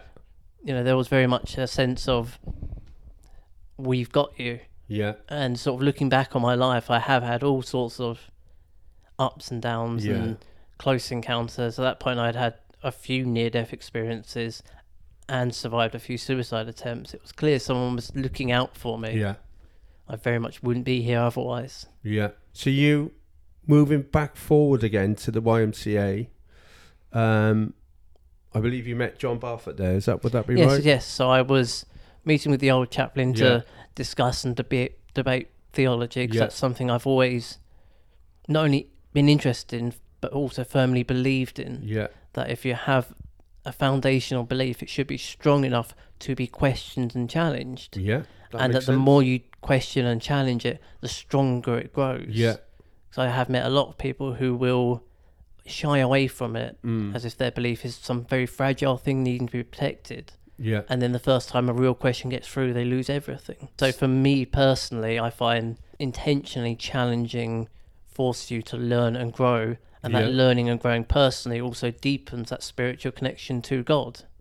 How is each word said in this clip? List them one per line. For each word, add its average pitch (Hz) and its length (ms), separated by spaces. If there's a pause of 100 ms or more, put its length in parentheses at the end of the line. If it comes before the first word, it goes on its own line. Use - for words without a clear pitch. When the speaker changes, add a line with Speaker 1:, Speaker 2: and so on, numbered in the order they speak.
(640)
Speaker 1:
You 143 100
know, 123 100
there 127 140
was 123 100
very 131 200
much - 300
a 131 100
sense 127 420
of, 120 280 (1400)
"We've 127 340
got 143 280
you." 120 200 (280)
Speaker 2:
Yeah. 104 260 (160)
Speaker 1:
And 131 300
sort 127 220
of 139 40
looking 143 240
back 131 260
on 127 60
my 120 140
life, 123 340
I 120 100
have 123 240
had 120 200
all 139 180
sorts 123 380
of 117 320 (880)
ups - 320
and 120 100
downs 117 440
Speaker 2:
Yeah. 107 100
Speaker 1:
and 113 220 (400)
close 131 340
encounters. 117 680
At 131 40
that 127 160
point, 123 200
I'd 117 160
had 120 200 (280)
a 127 80
few 131 340
near-death 117 480
experiences 113 880 (640)
and 123 260
survived 113 420
a 117 40
few 123 180
suicide 117 520
attempts. 117 440
It - 80
was - 100
clear 151 280
someone 123 360
was 120 200
looking 131 360
out 127 260
for 113 200
me. 110 220
Speaker 2:
Yeah. 98 160 (720)
Speaker 1:
I - 80
very 120 240
much - 240
wouldn't 123 220
be 127 160
here 120 180
otherwise. 123 680 (140)
Speaker 2:
Yeah. 104 280 (240)
So - 160
you, 147 420 (560)
moving 147 360
back 151 340
forward 143 460
again 104 320
to - 160
the 110 100
Y 113 200
M 107 120
C 104 240
A, 101 320 (800)
um, 110 640 (800)
I 113 80
believe 120 260
you 120 80
met 117 240
John 120 200
Barfoot 117 360
there. 92 200
Is 101 100
that, - 180
would 117 80
that 117 160
be 123 80
Speaker 1:
Yes, 127 160
Speaker 2:
right? 139 120
Speaker 1:
yes. 147 220
So - 240
I 131 120
was 127 440 (380)
meeting 147 280
with 135 100
the 135 100
old 127 180
chaplain 127 460
to 113 80
Speaker 2:
Yeah. 120 180 (340)
Speaker 1:
discuss 123 500
and 123 100
debate, 127 420 (160)
debate 127 360 (240)
theology, 123 540
'cause 110 80
Speaker 2:
Yeah. 113 80
Speaker 1:
that's 107 120
something 123 340
I've 120 180
always 127 500 (920)
not 156 160
only 143 260 (240)
been 143 140
interested 139 540
in, 120 120 (280)
but - 100
also 135 320
firmly 127 400
believed 131 560
in. - 240
Speaker 2:
Yeah. 107 240 (260)
Speaker 1:
That 127 160
if - 160
you 127 100
have 131 380 (520)
a 127 80
foundational 135 720
belief, 127 360
it - 80
should 135 180
be 139 100
strong 143 480
enough 120 280 (260)
to - 160
be 127 120
questioned - 680
and 120 140
challenged. 139 680
Speaker 2:
Yeah, 104 260 (280)
that 120 100
Speaker 1:
And 127 120
Speaker 2:
makes 131 120
Speaker 1:
that 131 60
the 131 60
Speaker 2:
sense. 135 80
Speaker 1:
more 139 160
you 127 200 (200)
question 131 440
and 117 160
challenge 131 440
it, 120 140 (220)
the 131 60
stronger 123 720
it - 160
grows. 131 360
Speaker 2:
Yeah. 113 280 (540)
Speaker 1:
So - 120
I 127 40
have 123 220
met 123 160
a 123 40
lot 135 200
of - 80
people 135 380
who 123 200
will 123 480 (600)
shy 147 320
away 135 300
from 117 280
it 120 260
Speaker 2:
Mm. 110 320
Speaker 1:
as 117 120
if 117 120
their 123 140
belief 120 320
is 120 120
some 123 300
very 127 200
fragile 135 520
thing 135 260
needing 123 240
to - 60
be 120 100
protected. - 680 (260)
Speaker 2:
Yeah. 110 300
Speaker 1:
And 127 140
then 123 100
the 123 80
first 127 300
time 123 180
a 123 60
real 127 200
question 127 360
gets 127 180
through, 131 260
they 120 120
lose 123 240
everything. 143 580 (120)
So 135 120
for 135 160
me 131 380
personally, 120 760
I 117 100
find 117 480 (220)
intentionally 135 760
challenging 117 920 (400)
forces - 420
you 117 140
to - 140
learn 120 400
and 120 160
grow 117 420 (280)
and 117 120
that 107 140
Speaker 2:
Yeah. 131 80
Speaker 1:
learning 123 320
and 117 100
growing 117 240
personally 127 560
also 120 320
deepens 127 580
that - 140
spiritual 123 480
connection 131 520
to 127 200
God. 123 380 (200)